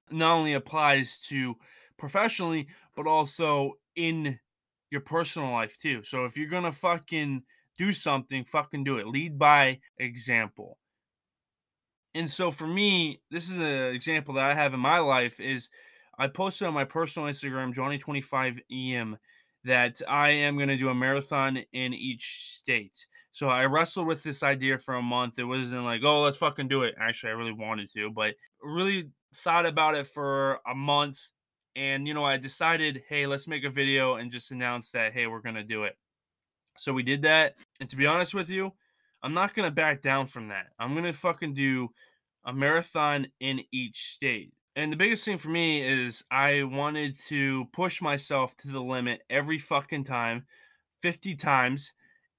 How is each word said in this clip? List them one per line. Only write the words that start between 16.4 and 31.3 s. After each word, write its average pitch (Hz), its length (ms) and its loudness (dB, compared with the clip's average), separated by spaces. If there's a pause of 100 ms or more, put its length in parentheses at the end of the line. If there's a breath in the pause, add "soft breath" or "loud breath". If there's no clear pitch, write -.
on 160 80 -2
my 139 100 0
personal 156 440 -4
Instagram, 131 440 -4
Johnny 135 260 -2
twenty-five 135 600 -2 (120)
E 127 240 -4
M, 110 220 -4 (480 soft breath)
that 123 440 4
I 147 220 6
am 147 280 4
gonna 139 180 2
do 131 120 0
a 127 60 2
marathon 135 640 0 (140)
in 127 220 -4
each - 540 -8
state. - 580 -4 (240 soft breath)
So - 180 -2
I 127 180 4
wrestled 165 420 2
with 151 160 -2
this 147 180 -6
idea 135 340 2
for 131 200 -6
a 123 60 -2
month. 120 360 0
It 123 60 -4
wasn't 123 400 -4
like, 117 200 -2
"Oh, 147 180 6
let's 139 140 4
fucking 143 320 -2
do 135 140 2
it." 117 160 0
Actually, 113 320 -4
I 110 60 -4
really 117 160 -6
wanted 107 400 -8
to, 107 180 -4
but 107 240 -2 (260 soft breath)
really 175 500 -2 (260)
thought 170 280 2
about 156 300 2
it 139 140 -4
for 135 580 -2
a 123 80 -6
month. 143 440 0 (580)